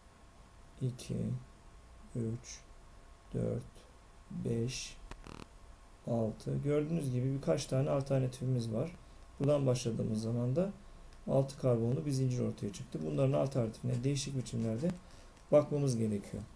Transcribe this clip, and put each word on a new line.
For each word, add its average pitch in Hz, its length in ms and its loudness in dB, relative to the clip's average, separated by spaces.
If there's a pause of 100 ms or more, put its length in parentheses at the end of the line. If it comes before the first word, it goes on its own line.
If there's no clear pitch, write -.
(800)
iki, 127 360 -4 (1000)
üç, 117 440 -4 (760)
dört, 117 300 -2 (680)
beş, 123 680 -2 (1080)
altı. 117 500 0
Gördüğünüz 147 540 0
gibi 127 240 0
birkaç 147 300 0
tane 135 240 2
alternatifimiz 131 840 2
var. 147 180 0 (480)
Buradan 139 260 4
başladığımız 113 560 2
zaman 120 340 0
da 190 160 2 (560)
altı 139 320 2
karbonlu 127 460 4
bir 147 60 0
zincir 131 280 2
ortaya 110 340 -2
çıktı. - 320 -8
Bunların 139 280 4
alternatifine 123 680 0
değişik 139 340 0
biçimlerde 117 520 0 (640)
bakmamız 143 460 6
gerekiyor. 107 460 0 (120)